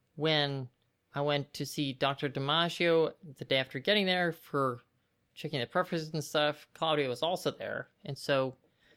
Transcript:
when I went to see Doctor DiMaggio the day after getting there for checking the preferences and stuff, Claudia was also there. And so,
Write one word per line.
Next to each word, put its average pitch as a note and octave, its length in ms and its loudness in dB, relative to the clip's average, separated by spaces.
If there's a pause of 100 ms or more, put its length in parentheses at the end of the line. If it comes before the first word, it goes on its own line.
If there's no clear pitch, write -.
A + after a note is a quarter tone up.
(160)
when C#3+ 540 0 (440)
I C#3+ 80 -2
went C#3+ 320 0
to C#3+ 140 -6
see C#3 260 -4
Doctor C#3 360 0
DiMaggio D#3+ 840 2 (240)
the C3 80 -10
day C3+ 120 2
after C3 220 -2
getting G3 280 2
there F3+ 260 2
for C3 520 -2 (500)
checking D3 240 -6
the A#2+ 80 -2
preferences E3+ 460 -2
and D3+ 100 -2
stuff, D3+ 500 0
Claudia D3+ 360 0
was A#2+ 120 -4
also E3 300 0
there. - 380 -6 (160)
And C#3 120 -8
so, C3 400 0 (400)